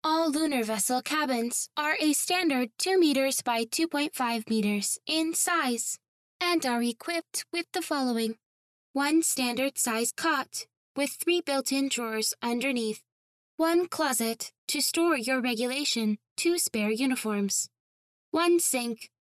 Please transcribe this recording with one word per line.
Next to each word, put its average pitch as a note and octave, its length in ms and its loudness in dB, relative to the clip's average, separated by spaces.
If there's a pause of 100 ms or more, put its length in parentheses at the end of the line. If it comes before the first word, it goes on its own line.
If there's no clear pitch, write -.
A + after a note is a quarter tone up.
All D#4+ 260 2
lunar C#4+ 320 0
vessel A3 400 -2
cabins B3+ 760 -2
are D4+ 240 0
a D4+ 100 4
standard C#4+ 640 0
two F#4+ 220 2
meters C4+ 420 4
by A#3 220 0
two E4 240 -2
point D4 260 -2
five A#3 360 -2
meters G#3 580 0
in D#4+ 260 0
size D4+ 640 -2 (420)
and F4 240 2
are A#3+ 180 0
equipped - 680 -4
with E4+ 180 -2
the F4+ 100 -2
following. A#3+ 540 0 (560)
One D4+ 320 2
standard B3+ 540 0
size A#3 340 0
cot - 540 -2 (320)
with C#4 140 0
three F4 280 0
built-in C#4 480 0
drawers A3 540 -2
underneath. A#3+ 640 -2 (520)
One E4+ 320 2
closet A#3 640 -2 (160)
to C#4+ 140 -2
store E4 360 2
your B3+ 220 0
regulation, A#3+ 760 0 (180)
two E4+ 240 2
spare G#3+ 320 -2
uniforms. A3 760 0 (640)
One F4 280 4
sink A#3+ 500 -4 (120)